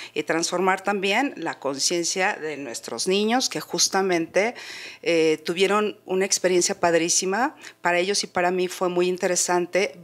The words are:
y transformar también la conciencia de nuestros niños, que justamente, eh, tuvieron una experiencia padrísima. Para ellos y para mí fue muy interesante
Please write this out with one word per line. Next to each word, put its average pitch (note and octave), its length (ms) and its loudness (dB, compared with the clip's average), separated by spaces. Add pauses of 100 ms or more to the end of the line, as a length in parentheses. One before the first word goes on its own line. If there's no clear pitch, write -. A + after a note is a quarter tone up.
(120)
y D3+ 100 -4
transformar F3+ 600 0
también G3+ 540 0
la D#3 220 -8
conciencia E3+ 760 -2
de D3+ 240 -8
nuestros - 480 -8
niños, G#3+ 420 2
que D3+ 120 -6
justamente, F#3+ 920 0 (480)
eh, D#3+ 420 2
tuvieron F#3+ 600 0
una F#3 200 0
experiencia F#3 540 2
padrísima. F#3 760 2 (260)
Para F3 180 2
ellos G3 260 0
y - 20 -8
para F3+ 240 0
mí F3+ 180 0
fue F3+ 200 -2
muy F3+ 200 2
interesante F3+ 960 0